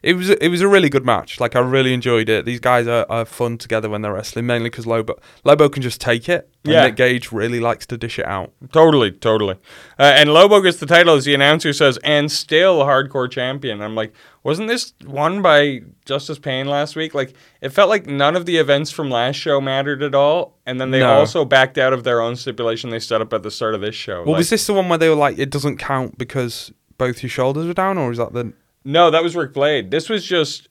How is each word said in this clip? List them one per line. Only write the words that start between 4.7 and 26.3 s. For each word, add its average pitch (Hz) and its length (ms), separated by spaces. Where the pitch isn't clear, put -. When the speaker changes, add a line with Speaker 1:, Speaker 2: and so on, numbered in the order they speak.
Speaker 1:
Lobo, 113 300
Lobo 147 240
can 139 120
just 123 200
take 120 260
it. 175 220
And 151 80
Speaker 2:
Yeah. 156 140
Speaker 1:
Nick 107 100
Gage 127 340
really 113 300
likes 117 260
to 123 100
dish 117 220
it - 60
out. 95 260
Speaker 2:
Totally, 151 380
totally. 107 440
Uh, 143 60
and 147 180
Lobo 202 260
gets 180 200
the 151 60
title 170 300
as 135 80
the 143 100
announcer 147 380
says, 135 320
"And 147 260
still 170 500
hardcore 135 520
champion." 127 500
I'm 107 140
like, 110 160
"Wasn't 180 240
this 240 240
won 151 360
by 147 400
Justice 143 360
Payne 135 280
last 143 300
week?" 156 180
Like, 135 180
it 139 80
felt 180 200
like 208 180
none 143 280
of 175 100
the 170 120
events 143 340
from 147 180
last 127 280
show 139 240
mattered 135 420
at 143 100
all. 147 520
And 127 160
then 131 100
they 131 80
Speaker 1:
No. 127 200
Speaker 2:
also 151 260
backed 131 320
out 135 160
of 120 100
their 120 160
own 117 160
stipulation 117 540
they 113 100
set 110 220
up 107 120
at 104 100
the 104 80
start 110 220
of 104 60
this 107 160
show. 87 280
Speaker 1:
Well, 151 100
Speaker 2:
Like 165 60
Speaker 1:
was 175 100
this 220 180
the 208 60
one 185 160
where 170 80
they 165 100
were 160 80
like, 143 240
"It 139 100
doesn't 139 280
count 131 400
because 123 560